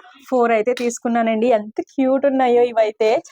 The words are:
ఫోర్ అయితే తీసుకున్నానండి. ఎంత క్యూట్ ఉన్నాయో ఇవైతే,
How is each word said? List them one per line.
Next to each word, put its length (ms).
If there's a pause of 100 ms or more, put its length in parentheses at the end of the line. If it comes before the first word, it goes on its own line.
(300)
ఫోర్ 220
అయితే 220
తీసుకున్నానండి. 720
ఎంత 340
క్యూట్ 460
ఉన్నాయో 360
ఇవైతే, 680